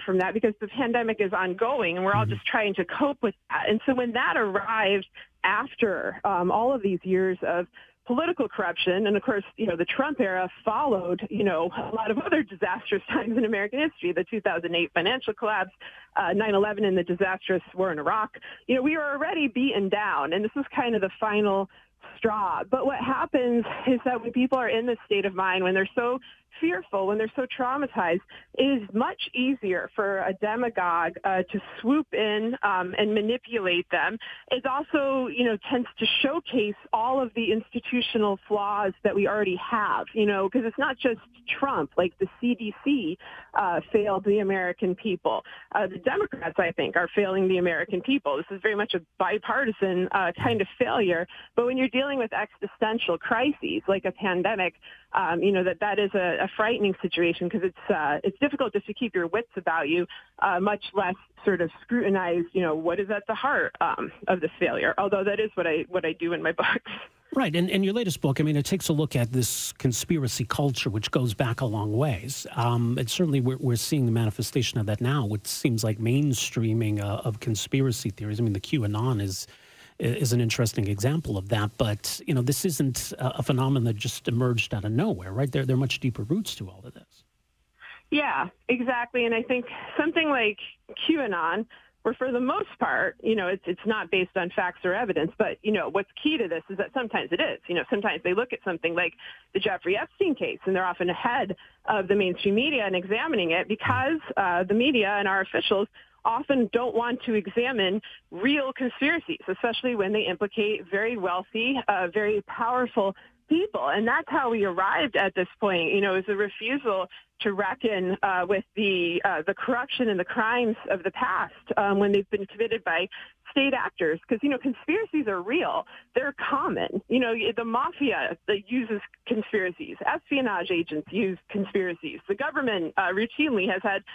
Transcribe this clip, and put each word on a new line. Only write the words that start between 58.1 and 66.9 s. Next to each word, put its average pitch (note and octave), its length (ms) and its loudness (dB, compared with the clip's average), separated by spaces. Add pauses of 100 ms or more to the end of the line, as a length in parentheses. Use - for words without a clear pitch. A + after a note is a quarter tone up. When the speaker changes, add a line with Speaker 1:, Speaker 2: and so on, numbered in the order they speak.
Speaker 1:
it's G3 160 -2
difficult C#4 340 0
just - 120 -2
to G#3 80 -12
keep A#3 220 -4
your F3 120 0
wits G#3+ 280 -4
about E3 340 0
you, F3 160 2 (340)
uh, F3+ 200 2
much G3+ 340 0
less F#3+ 220 0 (280)
sort F#3 180 2
of E3 100 -2 (100)
scrutinize, F#3+ 640 0 (100)
you F#3+ 80 0
know, D#3+ 140 2
what E3+ 240 0
is G3 100 -2
at G3+ 180 -4
the A3 80 -2
heart, B3 460 0
um, - 300 -2 (160)
of F#3 140 4
this D#3 180 -2
failure. C3 380 2
Although G3 260 2
that G#3 160 0
is A3 160 0
what F3 100 0
I, D#3+ 240 0
what F3+ 160 -2
I D#3+ 80 -2
do E3+ 200 -4
in D#3+ 100 -2
my D#3+ 80 0
<laughs> - 120 -2
books. - 280 -2 (420)